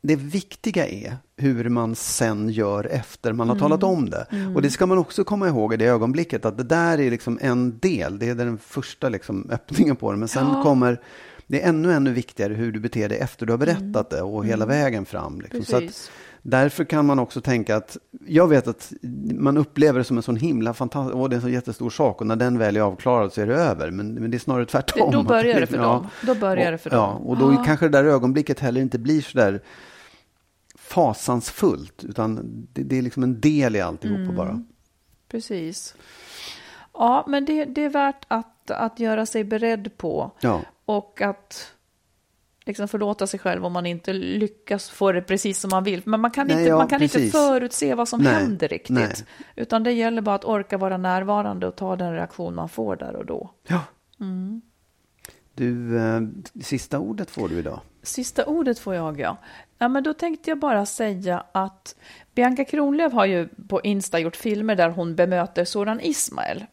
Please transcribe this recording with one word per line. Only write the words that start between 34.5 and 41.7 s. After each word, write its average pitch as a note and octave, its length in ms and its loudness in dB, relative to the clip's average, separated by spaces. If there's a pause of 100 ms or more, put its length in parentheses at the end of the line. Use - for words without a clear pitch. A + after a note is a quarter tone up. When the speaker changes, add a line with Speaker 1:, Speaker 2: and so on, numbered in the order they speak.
Speaker 2:
Precis. F#3+ 640 -10 (1000)
Ja, B3+ 360 2
men C#4 160 0
det, D4+ 200 0
det C#4+ 200 -4
är D4 40 0
värt C#4 400 0
att, - 420 -6
att A3+ 300 -4
göra A3 260 0
sig A3 180 -4
beredd A3 520 -2
på. E3 340 -4 (100)
Speaker 1:
Ja. A#2 200 2 (240)
Speaker 2:
Och G#3 380 -4
att - 500 -6 (920)